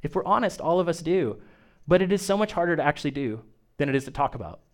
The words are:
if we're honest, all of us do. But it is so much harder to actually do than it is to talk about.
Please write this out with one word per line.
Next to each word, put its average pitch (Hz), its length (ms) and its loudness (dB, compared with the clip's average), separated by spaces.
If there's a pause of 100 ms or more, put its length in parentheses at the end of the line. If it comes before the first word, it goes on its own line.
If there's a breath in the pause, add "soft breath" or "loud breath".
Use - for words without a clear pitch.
if 156 100 -6
we're 185 120 -2
honest, 208 360 0
all 175 180 2
of 175 80 0
us 170 140 -2
do. 160 400 0 (460 soft breath)
But 180 140 6
it 185 100 0
is 196 100 2
so 196 160 0
much 208 140 0
harder 170 240 0
to 151 80 0
actually 147 280 0
do 123 300 -4 (360)
than 139 120 0
it 135 60 0
is 135 100 0
to - 60 -12
talk 139 240 -2
about. 101 240 -12 (140)